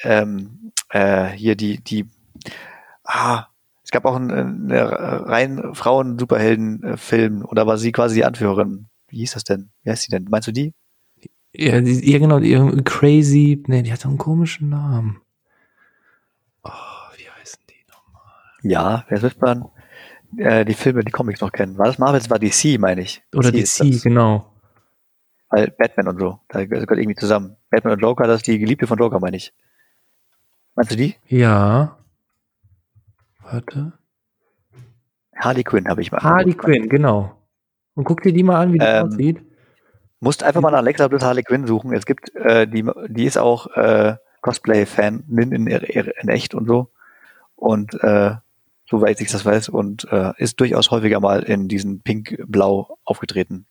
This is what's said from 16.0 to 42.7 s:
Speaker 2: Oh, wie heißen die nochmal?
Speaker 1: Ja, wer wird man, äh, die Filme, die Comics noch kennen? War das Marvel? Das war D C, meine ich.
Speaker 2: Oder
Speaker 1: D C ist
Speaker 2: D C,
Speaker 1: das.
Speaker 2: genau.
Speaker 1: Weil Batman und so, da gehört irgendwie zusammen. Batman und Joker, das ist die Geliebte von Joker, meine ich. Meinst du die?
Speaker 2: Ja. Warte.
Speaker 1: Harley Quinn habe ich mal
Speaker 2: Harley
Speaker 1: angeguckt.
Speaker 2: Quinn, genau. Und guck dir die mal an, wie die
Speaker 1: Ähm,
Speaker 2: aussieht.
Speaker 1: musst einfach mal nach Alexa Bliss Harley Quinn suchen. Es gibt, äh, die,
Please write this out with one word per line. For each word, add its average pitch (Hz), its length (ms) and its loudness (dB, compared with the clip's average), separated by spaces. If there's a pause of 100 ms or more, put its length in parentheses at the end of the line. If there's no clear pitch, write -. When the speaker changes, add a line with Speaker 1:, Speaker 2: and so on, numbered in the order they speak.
Speaker 2:
Oh, 107 60 -18 (460)
wie - 140 -20 (100)
heißen - 200 -20 (100)
die - 200 -20
nochmal? - 320 -20 (400)
Speaker 1:
Ja, 98 460 0
wer 104 140 -2
wird 123 180 -2
man, 120 280 0 (680)
äh, 113 280 2
die 107 100 0
Filme, 123 300 0
die - 80 -8
Comics 113 280 -4
noch 104 120 -6
kennen? 95 260 -4
War 98 80 2
das 131 120 -2
Marvel? 135 220 2
Das 117 80 -6
war 117 100 0
D 104 120 0
C, 147 260 2
meine 92 240 0
ich. - 220 -12 (120)
Speaker 2:
Oder 123 180 4
Speaker 1:
D 120 60 2
C 123 40 2
ist - 180 -2
Speaker 2:
D - 40 2
C, 143 80 4
Speaker 1:
das. 120 100 -2
Speaker 2:
genau. 113 500 2 (960)
Speaker 1:
Weil 107 220 2
Batman 101 380 -2
und 92 120 -4
so, 95 280 -6
da 98 180 -6
gehört 110 240 -4
irgendwie 107 240 0
zusammen. 101 420 -2 (140)
Batman 110 240 -2
und 101 60 -2
Joker, 120 260 0
das 113 140 2
ist - 60 -12
die 110 120 0
Geliebte 113 280 -2
von 113 120 0
Joker, 113 200 0
meine 92 200 -6
ich. - 160 -18 (1200)
Meinst 117 180 -2
du 110 40 -6
die? 139 200 -2 (100)
Speaker 2:
Ja. 117 680 2 (1400)
Warte. 139 540 -10 (1400)
Speaker 1:
Harley 123 300 -2
Quinn 101 240 0
habe 87 140 -2
ich 87 100 -12
mal - 80 -4
Speaker 2:
Harley 170 220 4
Speaker 1:
angeguckt. 180 240 -2
Speaker 2:
Quinn, 117 240 2
genau. 117 440 2 (600)
Und 139 100 -4
guck 170 180 -2
dir 185 120 4
die 180 80 4
mal 180 180 4
an, 180 140 2
wie 165 40 4
die 135 60 2
Speaker 1:
Ähm, 110 220 4
Speaker 2:
aussieht. 131 360 -2 (800)
Speaker 1:
musst 131 220 0
einfach 151 180 2
mal 156 100 4
nach 143 80 4
Alexa 139 300 2
Bliss 131 140 0
Harley 127 200 0
Quinn 131 240 -2
suchen. 113 280 -2
Es 107 100 -4
gibt, - 320 -6
äh, 113 300 4
die, 110 180 -4 (240)